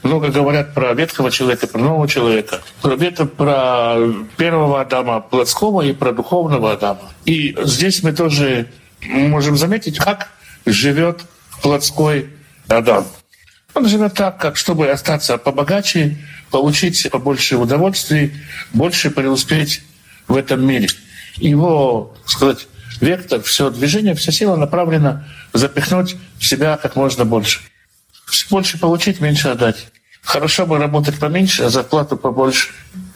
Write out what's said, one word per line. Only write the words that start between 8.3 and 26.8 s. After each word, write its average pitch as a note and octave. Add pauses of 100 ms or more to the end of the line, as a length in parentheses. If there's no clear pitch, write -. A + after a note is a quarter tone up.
можем D3
заметить, E3
как G3+ (360)
живет C#3+ (400)
плотской C#3+ (380)
Адам. A2 (680)
Он A#3+
живет G#3
так, F#3+
как D3+
чтобы D#3
остаться C#3+
побогаче, D3 (340)
получить D3+
побольше C3
удовольствий, D3 (400)
больше D3+
преуспеть C#3+ (460)
в B2+
этом C3
мире. B2+ (480)
Его, D3
так -
сказать, - (320)
вектор, E3+
все -
движение, D#3
вся D3
сила F#3+
направлена D#3 (260)
запихнуть E3 (220)
в -
себя D3
как -